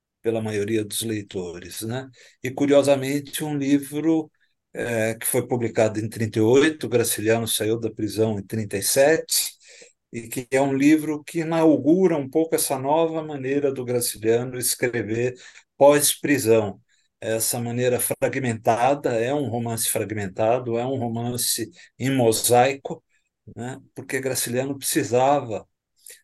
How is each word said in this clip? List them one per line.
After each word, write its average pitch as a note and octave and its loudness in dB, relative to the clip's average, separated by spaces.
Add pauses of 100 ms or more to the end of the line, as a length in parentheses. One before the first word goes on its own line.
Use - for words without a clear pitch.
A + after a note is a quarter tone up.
(220)
pela A2+ 0
maioria G#2+ -2
dos G2+ -8
leitores, F#2 -8
né? B2+ -8 (340)
E, C3 -6
curiosamente, C#3+ 0
um D3+ -4
livro, D3 0 (420)
é, A2+ -2
que A#2 -10
foi B2 -2
publicado A2 0
em A2 -6
trinta A2 -4
e G#2+ 4
oito, C3+ 4
Graciliano A2+ 0
saiu A2 -2
da A2 -6
prisão G#2+ -2
em G2 -8
trinta G#2+ -6
e F#2+ -4
sete, - 2 (600)
e A#2 -10
que B2 -8
é C3+ 2
um C#3 2
livro D3 2
que - -6
inaugura D#3+ 4
um C#3 -4
pouco D#3+ 0
essa C#3+ -2
nova D#3+ 0
maneira C#3 -2
do B2+ -6
Graciliano A#2+ 0
escrever A#2+ -2 (420)
pós-prisão. C3 4 (400)
Essa A2+ -4
maneira A#2+ 0
fragmentada, B2 0
é A#2 0
um C#3+ -2
romance A#2 -4
fragmentado, A2 -2
é A#2+ -2
um C3+ -4
romance A#2 -4 (280)
em B2 -2
mosaico, B2 2 (540)
né? B2 -12 (140)
Porque C3+ -6
Graciliano C3 -4
precisava, B2+ 0 (580)